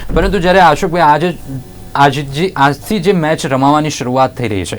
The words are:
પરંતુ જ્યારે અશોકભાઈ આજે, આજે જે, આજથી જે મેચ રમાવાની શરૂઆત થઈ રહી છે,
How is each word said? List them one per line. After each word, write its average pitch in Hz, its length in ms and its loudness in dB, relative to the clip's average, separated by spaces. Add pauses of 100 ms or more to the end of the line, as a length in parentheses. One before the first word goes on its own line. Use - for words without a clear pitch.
(140)
પરંતુ 185 240 0
જ્યારે 180 220 4
અશોકભાઈ 170 420 2
આજે, 151 360 2 (560)
આજે 143 280 2
જે, 143 340 -4
આજથી 143 420 0
જે 185 140 2
મેચ 160 340 0
રમાવાની 143 440 2
શરૂઆત 127 460 -2
થઈ 123 120 -4
રહી 98 160 -2
છે, 107 140 -8